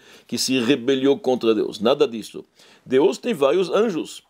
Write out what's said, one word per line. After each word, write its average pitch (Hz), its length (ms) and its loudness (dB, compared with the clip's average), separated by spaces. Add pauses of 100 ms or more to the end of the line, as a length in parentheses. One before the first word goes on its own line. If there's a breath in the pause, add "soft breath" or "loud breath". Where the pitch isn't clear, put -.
(260 loud breath)
que 120 140 -6
se 131 200 -2
rebelou 131 600 2
contra 117 340 0
Deus. 101 260 -4
Nada 139 280 2
disso. 104 360 -12 (400 soft breath)
Deus 165 360 2
tem 233 160 -4
vários 160 340 2
anjos. 190 600 -2